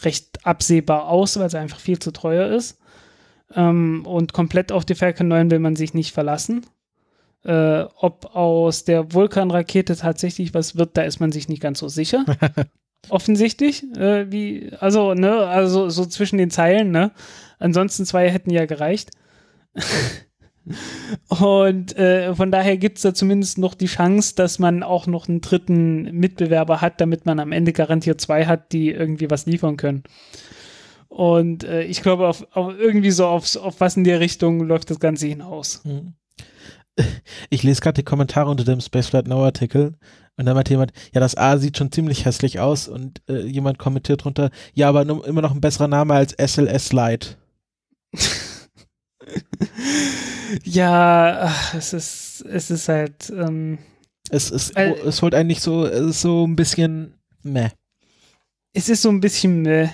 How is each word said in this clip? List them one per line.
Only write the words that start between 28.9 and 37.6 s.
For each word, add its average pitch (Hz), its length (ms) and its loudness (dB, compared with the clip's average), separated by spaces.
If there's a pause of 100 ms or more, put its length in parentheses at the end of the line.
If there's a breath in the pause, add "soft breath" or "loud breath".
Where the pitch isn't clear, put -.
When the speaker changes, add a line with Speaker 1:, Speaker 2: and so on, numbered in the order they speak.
Speaker 1:
irgendwie 156 380 -4
was 147 160 -2
liefern 165 320 0
können. 139 260 -4 (1040 loud breath)
Und, 170 560 2
äh, 165 200 -4
ich 175 180 -8
glaube, 185 260 2
auf, 170 240 -4
auf 185 260 -4
irgendwie 208 340 4
so 180 160 4
aufs, 170 280 -2
auf 190 240 -8
was 185 160 2
in 190 80 2
der 175 160 4
Richtung 170 400 0
läuft 160 300 -2
das 156 100 -6
Ganze 156 280 0
hinaus. 151 580 -10
Speaker 2:
Mhm. 151 300 -10 (1300 loud breath)
Ich 131 140 0